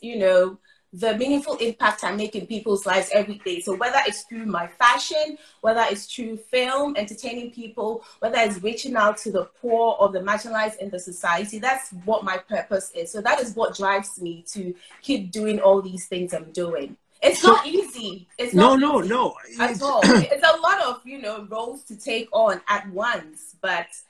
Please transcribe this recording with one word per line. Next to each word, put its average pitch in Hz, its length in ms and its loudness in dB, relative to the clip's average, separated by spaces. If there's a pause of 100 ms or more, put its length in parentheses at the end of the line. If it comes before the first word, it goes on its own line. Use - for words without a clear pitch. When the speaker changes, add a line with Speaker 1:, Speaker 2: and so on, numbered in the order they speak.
Speaker 1:
you 226 160 -8
know, 185 400 4 (320)
the 208 260 0
meaningful 285 400 0
impact 226 460 0
I 185 80 -2
make 208 240 -6
in 185 100 -8
people's 202 400 -2
lives 190 260 0
every 208 320 0
day. 175 160 -6
So 190 160 -4
whether 247 300 -2
it's 208 180 -4
through 226 220 -12
my 175 220 -4
fashion, 302 720 0 (220)
whether 226 280 2
it's 202 160 -6
through 226 320 -10
film, 262 580 -2
entertaining 240 540 -8
people, 226 560 -8 (140)
whether 233 180 -2
it's 202 240 0
reaching 240 340 -4
out 208 240 4
to 214 120 -6
the 185 140 0
poor 233 540 0
or 196 100 6
the 190 100 -4
marginalized 214 580 -2
in 196 140 -10
the 180 80 -8
society, 185 580 -4
that's 262 320 -2 (160)
what 208 180 0
my 185 140 -2
purpose - 560 -4
is. 170 180 -6
So 214 100 -8
that 277 180 2
is 226 160 -4
what 214 200 0
drives 196 460 -2
me 170 280 -8
to 180 260 -8 (260)
keep 202 300 -4
doing 214 280 -2
all 196 220 6
these 185 240 -10
things 180 260 -6
I'm 160 200 -8
doing. 165 440 -6 (300)
It's 359 140 6
Speaker 2:
So 403 140 10
Speaker 1:
not 392 120 4
easy. 247 640 -4 (100)
It's 240 160 -4
Speaker 2:
No, 240 220 8
Speaker 1:
not 269 60 4
Speaker 2:
no, 285 180 2
Speaker 1:
easy 180 100 -2
Speaker 2:
no. 254 240 0 (280)
Speaker 1:
at 240 100 2
Speaker 2:
It's 208 100 -8
Speaker 1:
all. 277 220 2
It's 247 420 4
a 320 140 6
lot 359 220 2
of, 247 240 -4
you 269 160 -14
know, 214 280 -8
roles 220 360 -8
to 214 100 -16
take 226 380 -6
on 202 340 4
at 202 220 -2
once. 185 720 -6
But 175 260 -2 (220)